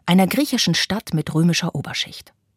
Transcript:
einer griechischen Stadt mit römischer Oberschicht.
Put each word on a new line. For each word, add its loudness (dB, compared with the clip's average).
einer 6
griechischen 0
Stadt -2
mit -2
römischer 0
Oberschicht. -8